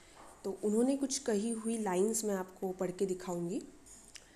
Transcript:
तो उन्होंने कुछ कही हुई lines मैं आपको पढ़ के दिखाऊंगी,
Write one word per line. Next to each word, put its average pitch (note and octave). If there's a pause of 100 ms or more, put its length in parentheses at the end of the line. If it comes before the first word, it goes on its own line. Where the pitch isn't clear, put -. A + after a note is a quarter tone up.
(440)
तो G3
उन्होंने A#3+
कुछ C4+
कही G#3+
हुई A3+
lines G#3
मैं G#3
आपको F#3
पढ़ F#3
के F3+
दिखाऊंगी, F3+ (760)